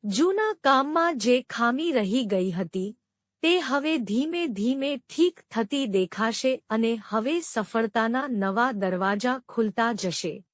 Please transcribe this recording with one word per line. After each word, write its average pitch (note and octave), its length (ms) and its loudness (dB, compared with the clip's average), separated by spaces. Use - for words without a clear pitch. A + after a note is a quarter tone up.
જૂના F#4 500 2
કામમાં D4+ 640 2
જે B3 240 4
ખામી B3 500 -2
રહી A3+ 340 0
ગઈ F#3+ 260 0
હતી, F#3+ 460 -4
તે F4 180 4
હવે C#4+ 380 0
ધીમે C#4+ 500 -2
ધીમે C4 500 -2
ઠીક - 420 0
થતી C4 380 -2
દેખાશે A3 840 0
અને A3+ 340 0
હવે B3+ 380 -2
સફળતાના A3+ 840 -2
નવા G#3+ 440 0
દરવાજા G3+ 680 0
ખુલતા A3+ 540 0
જશે. F3 600 -4